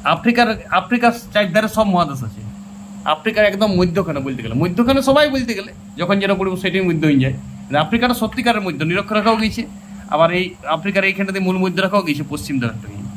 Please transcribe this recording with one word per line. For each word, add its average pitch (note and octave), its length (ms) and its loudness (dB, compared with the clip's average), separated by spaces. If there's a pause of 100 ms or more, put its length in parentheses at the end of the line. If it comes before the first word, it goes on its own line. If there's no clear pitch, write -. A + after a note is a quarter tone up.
আফ্রিকার, A3+ 640 2
আফ্রিকার A#3 420 2 (200)
চারধারে G#3 360 2
সব G#3+ 180 2
মহাদেশ D#3+ 360 0
আছে, A2+ 180 -10 (640)
আফ্রিকার G3+ 400 2
একদম G3+ 320 2
মধ্যখানে E3+ 440 0
বলতে C3 220 -6
গেলে, A2 120 -6
মধ্যখানে A#3 480 2
সবাই D4 260 4
বলতে B3 260 -2
গেলে G3+ 180 -8 (240)
যখন F#3+ 240 2
যেটা G3 140 2
পড়বো F#3+ 220 0
সেটাই F#3 240 0
মধ্য D#3+ 260 2
হয়ে C#3+ 120 6
যায়। C3 140 2
কিন্তু - 460 -4
আফ্রিকাটা A#3 360 2
সত্যিকারের A3 460 0
মধ্য, D#3+ 240 -4
নিরক্ষরেখাও G3+ 520 2
গেছে, A3 260 -2 (480)
আবার E3 220 4
এই F3+ 220 -2 (120)
আফ্রিকার F#3 380 0
এইখানটাতে G3 340 0
মূল F#3 180 0
মধ্যরেখাও F#3 460 2
গেছে D3 260 -2
পশ্চিম C#3+ 300 -4
দ্বারটা A2+ 300 -4
নিয়ে। - 140 -10 (140)